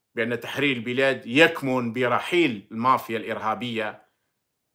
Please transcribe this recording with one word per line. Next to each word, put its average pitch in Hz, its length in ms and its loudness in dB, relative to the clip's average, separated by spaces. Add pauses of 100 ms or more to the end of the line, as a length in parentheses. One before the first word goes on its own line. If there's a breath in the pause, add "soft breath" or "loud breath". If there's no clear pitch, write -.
(140)
بأن 117 260 -2
تحرير 139 360 -2
البلاد 123 500 -2
يكمن 127 680 2
برحيل 123 760 0
المافيا 117 460 2
الإرهابية، 107 920 -6 (680)